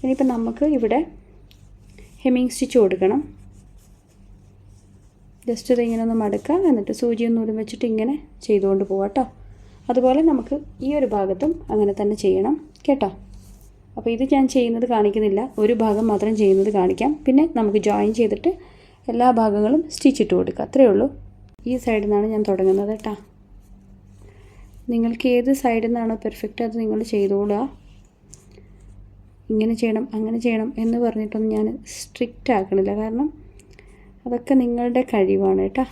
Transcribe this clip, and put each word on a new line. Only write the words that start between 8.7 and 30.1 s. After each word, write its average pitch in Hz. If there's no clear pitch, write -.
പോവാം 196
കേട്ടോ. 262
അതുപോലെ 254
നമുക്ക് 269
ഈ 277
ഒരു 254
ഭാഗത്തും 190
അങ്ങനെ 208
തന്നെ 208
ചെയ്യണം 202
കേട്ടോ. 269
അപ്പോൾ 233
ഇത് 233
ഞാൻ 269
ചെയ്യുന്നത് 233
കാണിക്കുന്നില്ല, 214
ഒരു 220
ഭാഗം 220
മാത്രം 208
ചെയ്യുന്നത് 196
കാണിക്കാം. 190
പിന്നെ 269
നമുക്ക് 214
ജോയിൻ 208
ചെയ്തിട്ട് 214
എല്ലാ 240
ഭാഗങ്ങളും 220
സ്റ്റിച്ച് -
ഇട്ട് -
കൊടുക്കുക, 185
അത്രയേ 262
ഉള്ളൂ. 208
ഈ -
സൈഡിൽ 214
നിന്നാണ് 208
ഞാൻ 214
തുടങ്ങുന്നത് 196
കേട്ടോ. 214
നിങ്ങൾക്ക് 233
ഏത് 247
സൈഡിൽ 226
നിന്നാണോ 226
പെർഫെക്റ്റ് 214
അത് 220
നിങ്ങൾ 214
ചെയ്തോളുക. 202
ഇങ്ങനെ 220
ചെയ്യണം 220